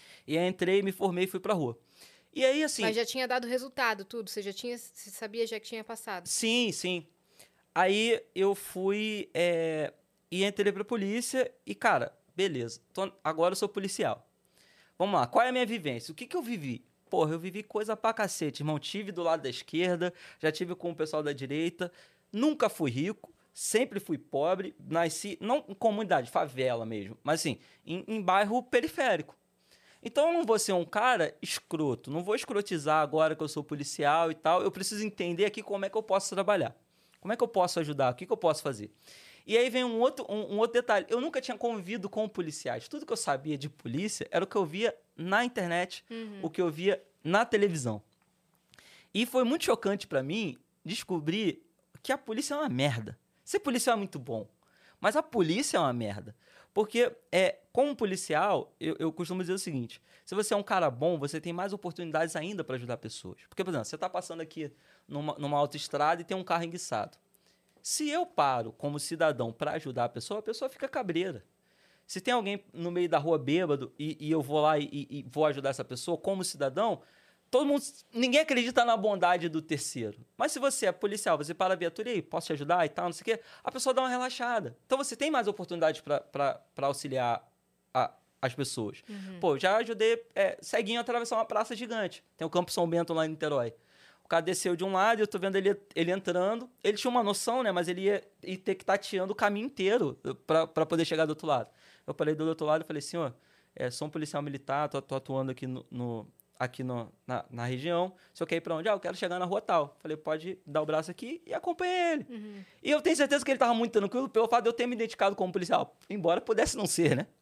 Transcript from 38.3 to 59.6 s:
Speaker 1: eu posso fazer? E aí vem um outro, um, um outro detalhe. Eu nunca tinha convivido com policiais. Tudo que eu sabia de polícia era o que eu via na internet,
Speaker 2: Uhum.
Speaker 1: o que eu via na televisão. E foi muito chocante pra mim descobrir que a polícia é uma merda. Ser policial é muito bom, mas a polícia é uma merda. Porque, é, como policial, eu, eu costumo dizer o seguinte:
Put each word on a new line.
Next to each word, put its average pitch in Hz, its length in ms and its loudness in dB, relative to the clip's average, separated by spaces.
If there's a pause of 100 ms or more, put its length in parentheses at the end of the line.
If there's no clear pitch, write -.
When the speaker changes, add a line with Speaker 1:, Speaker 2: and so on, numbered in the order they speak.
Speaker 1:
eu - 40 4
posso 160 280 2
fazer? 107 260 -6 (560)
E 214 100 4
aí 247 140 4
vem 254 140 0
um 226 160 -2
outro, 254 280 2
um, 208 260 -4
um 202 40 0
outro 226 140 4
detalhe. 226 360 2
Eu 240 120 2
nunca 285 200 -2
tinha 254 160 -6
convivido 202 540 -4
com 214 180 -2
policiais. 143 600 -6
Tudo 294 180 -12
que 240 60 -8
eu 220 40 0
sabia 143 400 -2
de 139 120 -8
polícia 151 640 -6
era 175 120 2
o - 40 -2
que - 80 -6
eu 196 80 2
via 202 280 -2 (240)
na 190 280 2
internet, 180 640 -2
Speaker 2:
Uhum. 220 320 -12
Speaker 1:
o 165 80 -4
que 185 100 -2
eu 175 80 4
via 175 320 0 (220)
na 196 220 4
televisão. 165 580 0 (1120)
E 220 100 0
foi 254 200 2
muito 285 200 2
chocante 202 440 0
pra 139 120 0
mim 156 380 -4 (260)
descobrir 175 800 -2 (380)
que - 80 -4
a 277 80 0
polícia - 360 -4
é - 20 -2
uma 294 120 0
merda. 123 480 0 (280)
Ser 403 160 -2
policial 247 340 2
é 214 40 2
muito 190 200 -6
bom, 113 300 -6 (520)
mas - 140 2
a 302 80 4
polícia 208 540 2
é 180 40 4
uma 135 120 4
merda. 104 420 -6 (400)
Porque, 220 380 2 (180)
é, 185 280 4 (120)
como 277 240 2
policial, 185 840 0
eu, 160 180 -4
eu 160 140 0
costumo 175 300 -4
dizer 175 100 -4
o 196 60 -2
seguinte: 131 420 -6 (240)